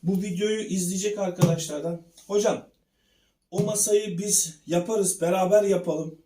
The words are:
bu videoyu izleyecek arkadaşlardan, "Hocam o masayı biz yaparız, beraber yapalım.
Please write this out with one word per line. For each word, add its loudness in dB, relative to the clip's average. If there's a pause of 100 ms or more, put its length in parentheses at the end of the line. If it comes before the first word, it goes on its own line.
bu 0
videoyu -2
izleyecek -4
arkadaşlardan, -2 (240)
"Hocam 0 (800)
o 0
masayı 0
biz -2
yaparız, 0
beraber 4
yapalım. -2